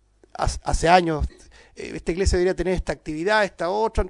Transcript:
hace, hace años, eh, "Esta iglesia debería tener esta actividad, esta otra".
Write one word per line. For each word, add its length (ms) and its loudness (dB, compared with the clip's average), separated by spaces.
hace, 300 -2
hace 260 0
años, 380 4
eh, 200 -12
"Esta 180 -4
iglesia 240 0
debería 180 2
tener 180 -2
esta 200 -4
actividad, 500 -2
esta 260 -6
otra". 400 -2